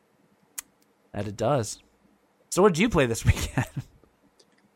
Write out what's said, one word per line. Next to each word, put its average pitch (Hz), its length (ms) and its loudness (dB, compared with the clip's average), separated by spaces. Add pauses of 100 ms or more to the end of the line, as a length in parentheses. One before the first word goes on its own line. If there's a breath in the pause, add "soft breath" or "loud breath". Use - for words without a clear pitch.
(1120)
That 104 140 -8
it 104 100 -12
does. 113 420 -2 (720)
So 170 120 0
what 202 120 6
did 147 60 -4
you 226 100 2
play 147 160 4
this 113 180 -4
<laughs> - 20 2
weekend? - 400 0 (1080)